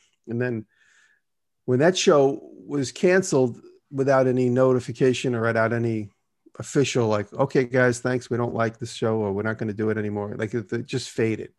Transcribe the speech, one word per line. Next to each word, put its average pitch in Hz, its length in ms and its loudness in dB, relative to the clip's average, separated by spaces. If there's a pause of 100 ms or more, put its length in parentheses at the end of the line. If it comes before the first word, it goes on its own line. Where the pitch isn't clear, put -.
(280)
And 117 140 -4
then 117 240 -4 (1000)
when 127 140 2
that 180 180 4
show 139 500 4 (200)
was 143 240 -4
canceled 180 680 2 (320)
without 135 360 2
any 127 220 2
notification 127 840 2
or 113 80 -2
without 113 320 2
any 113 380 -4 (480)
official, 123 480 0
like, 104 260 -2
"Okay, 135 320 0
guys, 123 340 2
thanks, 127 300 -4
we 120 80 -4
don't 120 160 -4
like 113 240 -2
this - 160 -12
show," 110 240 -2
or, 104 160 -2
"We're 101 80 -4
not 110 160 -4
gonna 110 160 -4
do 107 160 -2
it 107 80 -2
anymore," 104 400 -6
like, 110 160 -6
it, 117 180 -6
it 120 140 -4
just - 240 -6
faded. 113 500 -4